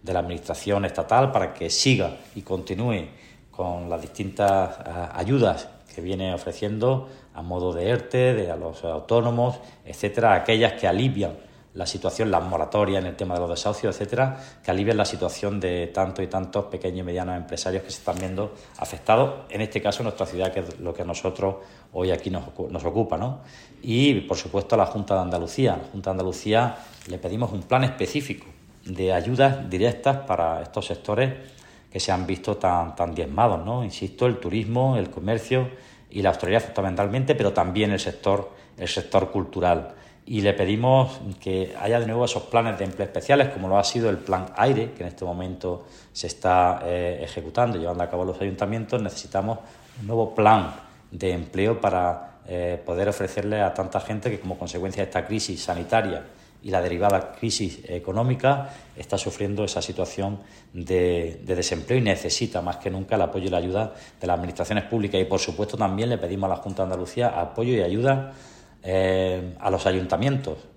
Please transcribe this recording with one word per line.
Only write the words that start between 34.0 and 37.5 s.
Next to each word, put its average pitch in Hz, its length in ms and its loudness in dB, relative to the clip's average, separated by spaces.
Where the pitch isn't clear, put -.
el 123 140 4
turismo, 117 580 0
el 92 140 0
comercio 113 580 0
y 101 120 -4
la 95 80 6
hostelería 92 300 4
fundamentalmente, 101 720 0
pero 104 180 2